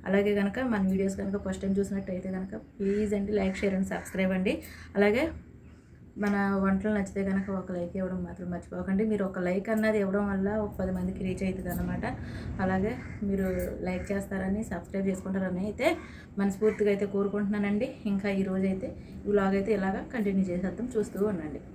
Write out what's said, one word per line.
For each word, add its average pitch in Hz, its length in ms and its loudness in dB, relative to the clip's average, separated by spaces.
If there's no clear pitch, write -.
అలాగే 202 300 4
కనుక 196 240 0
మన 214 280 2
వీడియోస్ 190 300 2
కనుక 196 320 -2
ఫస్ట్ 190 120 -4
టైమ్ 196 180 2
చూసినట్టయితే 190 520 -2
కనుక 185 240 -6
ప్లీజ్ 208 580 0
అండి 202 180 0
లైక్, 190 260 2
షేర్ 196 180 2
and 190 120 2
సబ్స్క్రైబ్ 185 440 0
అండి. 196 320 0
అలాగే 214 360 4
మన 202 460 2
వంటలు 196 300 2
నచ్చితే 196 300 0
కనుక 196 260 0
ఒక 190 220 -4
లైక్ 175 260 -4
ఇవ్వడం 185 260 -2
మాత్రం 175 280 -6
మర్చిపోకండి. 180 540 0
మీరు 202 200 2
ఒక 190 140 -4
లైక్ 185 300 0
అన్నది 214 300 4
ఇవ్వడం 202 300 2
వల్ల 196 260 2
ఒక 208 240 -2
పది 185 120 0
మందికి 185 320 -2
రీచ్ 185 200 -2
అవుతుంది 185 260 -2
అన్నమాట. 180 360 0
అలాగే 190 360 2
మీరు 196 240 0
లైక్ 185 300 -4
చేస్తారని, 196 520 -2
సబ్స్క్రైబ్ 190 440 -2
చేసుకుంటారని 190 520 -2
అయితే 240 380 0
మనస్ఫూర్తిగా 208 520 2
అయితే 202 160 2
కోరుకుంటున్నానండి. 202 880 0
ఇంకా 202 240 0
ఈరోజైతే 190 680 0
ఈ - 20 -2
వ్లాగ్ 196 260 6
అయితే 196 180 2
ఇలాగా 196 280 0
కంటిన్యూ 196 320 2
చేసేద్దాం, 180 520 -2
చూస్తూ 202 280 0
ఉండండి. 151 340 -2